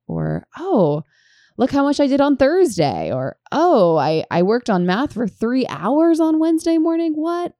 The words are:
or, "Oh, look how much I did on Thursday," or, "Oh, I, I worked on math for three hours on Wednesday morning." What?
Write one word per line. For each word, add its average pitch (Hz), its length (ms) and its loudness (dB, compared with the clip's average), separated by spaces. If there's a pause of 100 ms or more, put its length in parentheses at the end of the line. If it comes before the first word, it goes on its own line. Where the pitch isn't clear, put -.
or, 78 400 -6 (100)
"Oh, 185 460 0 (540)
look 247 140 0
how 277 120 2
much 285 160 0
I 285 80 4
did 277 140 2
on 285 160 2
Thursday," 175 720 0
or, 131 260 -6 (140)
"Oh, 240 460 4
I, 156 340 0
I 170 120 0
worked 226 260 -2
on 180 160 0
math 185 280 -2
for 226 140 -4
three 240 400 -2
hours 311 540 0
on 320 180 2
Wednesday 330 380 0
morning." 330 360 0
What? 339 460 -6